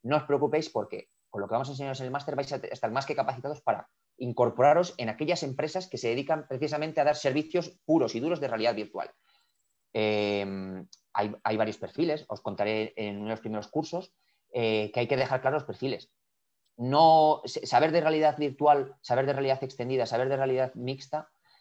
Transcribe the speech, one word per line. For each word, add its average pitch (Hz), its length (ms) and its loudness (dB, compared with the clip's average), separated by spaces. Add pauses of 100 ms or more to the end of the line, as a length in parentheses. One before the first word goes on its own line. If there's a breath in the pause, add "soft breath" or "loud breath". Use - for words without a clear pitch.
No 139 160 2
os 147 60 -6
preocupéis 143 440 0
porque - 400 -6 (220)
con 104 100 -8
lo 101 80 -6
que - 40 -8
vamos 131 160 -2
a 143 40 -8
enseñaros 135 280 -8
en 127 60 -8
el 127 60 -8
máster 139 240 -6
vais 139 160 -4
a 139 80 -4
te-, - 140 -10
estar 113 160 -4
más 131 160 -4
que 147 100 -4
capacitados 131 460 -4
para - 260 -2 (300)
incorporaros 127 800 4
en 117 100 -4
aquellas 156 340 -2
empresas 151 460 -4
que - 80 -10
se 127 120 -4
dedican 143 400 -2
precisamente 151 520 -2
a 143 40 4
dar 147 120 4
servicios 151 680 -2
puros 120 280 4
y 113 60 -2
duros 160 200 -2
de 139 80 -2
realidad 113 260 0
virtual. 101 360 -8 (880)
Em, 101 880 0 (280)
hay, 104 280 -2
hay 110 140 0
varios 107 220 0
perfiles, 151 500 -4
os 104 140 -10
contaré 107 540 -2
en 104 200 -6
uno 104 100 -8
de 110 40 -4
los 110 100 -6
primeros 107 280 -8
cursos, - 440 -6 (400)
eh, 110 400 0
que 123 80 -2
hay 120 60 0
que 143 100 0
dejar 127 240 0
claros 139 220 0
los - 40 -14
perfiles. 120 460 -6 (640)
No, 156 680 6
s-, - 220 -8
saber 151 260 4
de 165 100 4
realidad 156 340 4
virtual, 143 640 2
saber 127 240 2
de 139 80 2
realidad 135 320 0
extendida, 127 400 -2
saber 120 240 0
de 139 80 0
realidad 131 380 0
mixta, 135 560 -8 (300 soft breath)